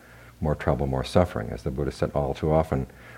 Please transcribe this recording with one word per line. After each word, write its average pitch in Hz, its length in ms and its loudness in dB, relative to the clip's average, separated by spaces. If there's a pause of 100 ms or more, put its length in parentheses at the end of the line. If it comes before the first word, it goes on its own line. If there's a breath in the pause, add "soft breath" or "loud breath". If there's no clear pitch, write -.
(400 loud breath)
more 76 140 0
trouble, 71 320 0
more 65 180 -2
suffering?" 90 460 2
As - 140 -8
the 71 60 -2
Buddha 67 200 -2
said, - 240 -4
all 71 200 0
too 78 180 0
often, 98 340 2 (320 loud breath)